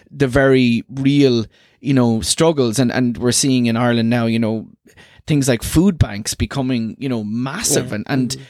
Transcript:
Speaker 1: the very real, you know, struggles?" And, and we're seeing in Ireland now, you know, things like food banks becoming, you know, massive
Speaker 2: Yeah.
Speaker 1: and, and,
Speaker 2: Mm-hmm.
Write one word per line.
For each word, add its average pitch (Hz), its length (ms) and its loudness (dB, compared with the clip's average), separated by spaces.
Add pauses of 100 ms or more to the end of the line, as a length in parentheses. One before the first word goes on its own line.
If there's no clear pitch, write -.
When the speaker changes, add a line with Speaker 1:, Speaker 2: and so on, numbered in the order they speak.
(120)
Speaker 1:
the 139 160 0
very 131 640 4
real, 135 560 2 (340)
you 147 140 -2
know, 117 260 2
struggles?" 135 580 0
And, 120 140 2
and 120 260 -2
we're 107 140 0
seeing 127 360 0
in 113 100 0
Ireland 117 320 2
now, 117 160 0
you 113 140 0
know, 110 280 -4 (580)
things 143 220 0
like 120 160 0
food 185 340 2
banks 104 360 -4
becoming, 123 680 -4
you 135 80 -8
know, 117 160 -4
massive 127 680 -4
Speaker 2:
Yeah. 110 40 -8
Speaker 1:
and, 107 140 -8
and, 127 220 -2
Speaker 2:
Mm-hmm. - 180 -12